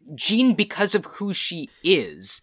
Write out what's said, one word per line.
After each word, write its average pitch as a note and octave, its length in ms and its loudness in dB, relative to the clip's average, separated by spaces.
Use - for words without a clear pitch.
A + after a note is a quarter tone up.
Jean, A3+ 400 4
because G3+ 400 0
of G3 100 0
who G3+ 300 -6
she E3 340 -6
is, F#2+ 580 0